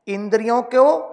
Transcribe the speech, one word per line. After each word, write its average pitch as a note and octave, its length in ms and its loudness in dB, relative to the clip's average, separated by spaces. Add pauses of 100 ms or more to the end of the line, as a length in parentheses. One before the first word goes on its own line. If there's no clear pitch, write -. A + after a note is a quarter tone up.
इंद्रियों G#3+ 540 -2
को B3+ 220 2 (280)